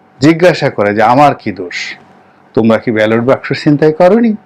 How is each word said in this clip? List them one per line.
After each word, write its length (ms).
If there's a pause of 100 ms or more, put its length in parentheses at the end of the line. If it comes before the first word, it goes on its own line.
(200)
জিজ্ঞাসা 500
করে 260
যে, 80
"আমার 320
কি 160
দোষ? 460 (560)
তোমরা 240
কি 140
ব্যালট 320
বাক্স 400
ছিনতাই 300
করনি?" 420 (100)